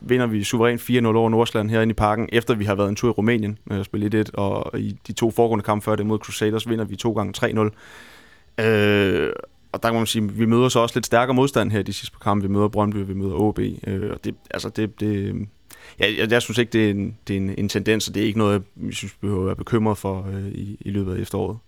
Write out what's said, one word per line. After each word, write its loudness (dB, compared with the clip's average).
vinder 2
vi 0
suverænt 2
fire 2
nul 4
over 4
Nordsjælland 2
herinde 4
i 0
Parken, 0
efter 2
vi -2
har 0
været 2
en -2
tur 2
i 4
Rumænien, 0
øh, -2
og -4
spillet -2
et 4
et, -2
og -2
i -4
de -10
to 0
foregående 2
kampe 0
før 0
det -2
mod 0
Crusaders, -2
vinder -2
vi -10
to -2
gange -2
tre -2
nul. 2
Øh, 2
og -8
der 2
må 2
man 2
sige, -2
vi 0
møder 4
så 4
også 0
lidt -2
stærkere 4
modstand 2
her 0
i 0
de -4
sidste -10
par -4
kampe. 0
Vi 0
møder 2
Brøndby, 0
vi -4
møder -4
O 2
B, -4
øh, -4
og -12
det, -6
altså, -6
det, -4
det, -2
ja, 4
jeg, 2
jeg 4
synes -4
ikke, 0
det 4
er 4
en, -2
det 0
er 0
en, -2
en -2
tendens, 0
og -8
det 0
er 2
ikke 0
noget, 2
jeg -6
synes, -10
vi -20
behøver -2
at 0
være -2
bekymret 0
for, -6
øh, -6
i, -10
i -8
løbet -2
af -4
efteråret. -4